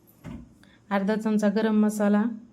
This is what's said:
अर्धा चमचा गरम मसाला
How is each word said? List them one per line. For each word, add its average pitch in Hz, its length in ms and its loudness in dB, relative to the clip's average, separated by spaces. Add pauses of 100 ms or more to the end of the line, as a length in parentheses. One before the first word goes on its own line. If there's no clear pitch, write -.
(880)
अर्धा 202 260 0
चमचा 214 340 0
गरम 214 320 2
मसाला 208 420 2 (300)